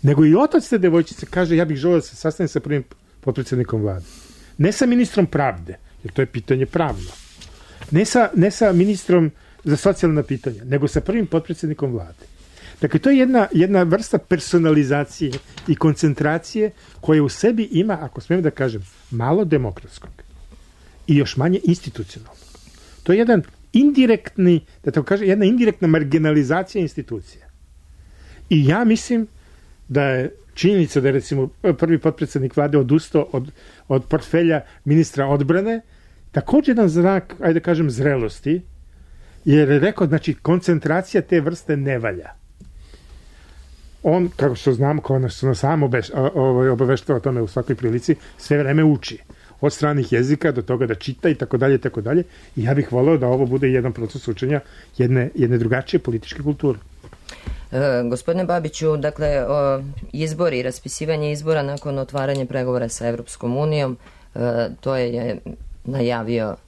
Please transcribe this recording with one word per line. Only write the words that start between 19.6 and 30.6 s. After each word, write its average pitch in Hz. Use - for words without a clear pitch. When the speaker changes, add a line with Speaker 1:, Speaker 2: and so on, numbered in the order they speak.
Speaker 1:
i 147
još 139
manje 175
institucionalnog. -
To 170
je 208
jedan 226
indirektni, 226
da -
tako 147
kažem, 202
jedna 202
indirektna 220
marginalizacija 156
institucija. 120
I 151
ja 196
mislim 226
da 139
je 131
činjenica 175